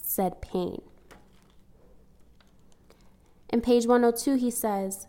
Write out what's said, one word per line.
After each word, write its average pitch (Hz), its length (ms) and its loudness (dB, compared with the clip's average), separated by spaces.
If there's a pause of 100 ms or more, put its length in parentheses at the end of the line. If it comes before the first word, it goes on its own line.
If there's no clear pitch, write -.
said - 400 -2
pain. - 400 -6 (2750)
In 240 120 0
page 240 260 2
one 240 180 4
oh 233 80 6
two, 269 220 0
he 247 160 0
says, 196 580 -4